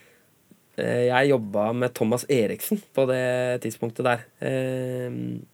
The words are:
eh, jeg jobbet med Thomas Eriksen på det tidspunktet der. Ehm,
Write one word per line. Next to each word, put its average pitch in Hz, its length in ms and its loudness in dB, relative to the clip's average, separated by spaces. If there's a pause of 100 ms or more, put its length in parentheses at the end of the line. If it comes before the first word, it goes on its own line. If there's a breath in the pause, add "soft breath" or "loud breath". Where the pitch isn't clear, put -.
(760 soft breath)
eh, 120 300 0
jeg 127 220 4
jobbet 107 480 2
med 123 160 0
Thomas 120 340 0
Eriksen 120 540 0 (120)
på 135 140 2
det 127 560 0
tidspunktet 117 400 -4
der. 120 200 0 (180)
Ehm, 127 1000 -4 (100)